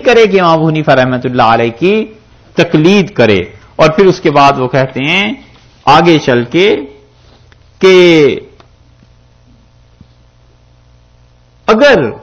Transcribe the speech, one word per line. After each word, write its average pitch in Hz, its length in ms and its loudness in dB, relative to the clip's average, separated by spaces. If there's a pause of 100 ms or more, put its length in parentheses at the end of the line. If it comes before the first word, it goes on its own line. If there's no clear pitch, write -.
کرے 240 220 2
کہ 190 140 0
امام 165 120 0
ابو 160 140 -2
حنیفہ 156 240 -2
رحمۃ 127 340 0
اللہ 123 280 -2
علیہ 117 260 -2
کی 190 160 0 (600)
تقلید 170 580 0
کرے۔ 107 280 0 (340)
اور 156 140 2
پھر 190 160 0
اس 180 160 0
کے 160 100 -2
بعد 139 280 2
وہ 127 80 -4
کہتے 135 360 -4
ہیں 180 220 -4 (600)
آگے 165 400 2
چل 120 260 0
کے 180 160 0 (1120)
کہ 190 140 4 (3750)
اگر 226 300 2 (260)